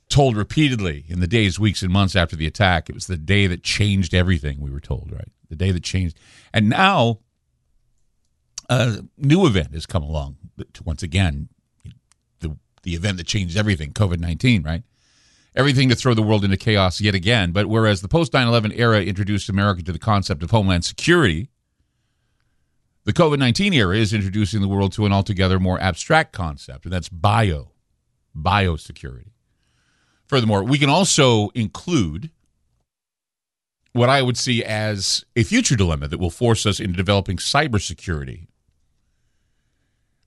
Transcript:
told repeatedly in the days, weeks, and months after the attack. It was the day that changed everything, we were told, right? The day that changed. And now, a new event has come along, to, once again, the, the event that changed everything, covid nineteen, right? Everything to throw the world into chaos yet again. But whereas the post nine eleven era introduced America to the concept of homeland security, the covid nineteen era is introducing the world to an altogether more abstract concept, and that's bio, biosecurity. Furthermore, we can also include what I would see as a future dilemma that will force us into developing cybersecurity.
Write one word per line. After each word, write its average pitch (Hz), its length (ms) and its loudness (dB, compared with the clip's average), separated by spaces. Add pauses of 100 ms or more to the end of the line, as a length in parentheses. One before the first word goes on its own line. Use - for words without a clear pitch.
told 131 300 2
repeatedly 104 720 -2
in 87 100 -6
the 90 80 0
days, 98 320 0
weeks, 104 220 0
and 92 100 -2
months 98 240 2
after 87 220 0
the 78 100 -2
attack. 87 400 0
It - 80 -12
was - 120 -14
the 92 100 -6
day 95 300 2
that 87 160 -4
changed 98 500 0
everything, 78 480 0
we 69 100 -8
were 69 80 -10
told, - 320 -10
right? - 200 -14 (180)
The 80 60 -14
day 92 160 0
that 87 120 -2
changed. 90 340 -4 (360)
And 107 160 2
now, 151 500 2 (1500)
a 123 340 0 (140)
new 160 280 4
event 82 280 0
has 78 120 -10
come - 160 -4
along, 71 360 -6 (360)
to, - 100 -20
once - 200 -6
again, 78 460 -2 (920)
the, 78 180 -8 (240)
the 87 140 -6
event 92 220 -2
that 85 100 -12
changed 90 300 -4
everything, 87 340 0
covid 90 280 0
nineteen, 85 440 2
right? 80 200 -4 (720)
Everything 135 340 2
to 127 60 4
throw 127 180 2
the 110 100 2
world 107 200 2
into 98 140 0
chaos 98 420 0
yet 101 160 2
again. 95 360 0
But 98 160 0
whereas 107 340 2
the 101 60 -8
post 165 260 0
nine 127 140 2
eleven 113 240 2
era 110 320 2
introduced 98 460 -4
America 98 340 0
to 90 80 -6
the 80 80 -6
concept 98 420 -2
of 82 80 -6
homeland 95 340 2
security, 131 640 0 (1500)
the 104 100 -4
covid 156 240 4
nineteen 139 340 2
era 104 240 2
is 110 180 0
introducing 101 480 -2
the 98 60 0
world 98 260 0
to 104 120 -2
an 101 80 2
altogether 95 460 2
more 92 200 0
abstract 151 540 0
concept, 73 520 -10
and 87 80 -8
that's 87 160 -6
bio, 92 600 2 (640)
biosecurity. 78 920 -4 (1000)
Furthermore, 107 360 0
we 135 160 0
can 147 100 2
also 131 600 4
include 110 840 -4 (1600)
what 123 160 4
I 139 140 4
would 123 140 0
see 117 260 0
as 107 600 -4 (120)
a 117 80 4
future 214 320 0
dilemma 80 320 2
that 80 100 -8
will 87 140 -2
force 117 340 0
us 101 140 -2
into 92 180 -4
developing 98 400 0
cybersecurity. 87 1080 -4 (1800)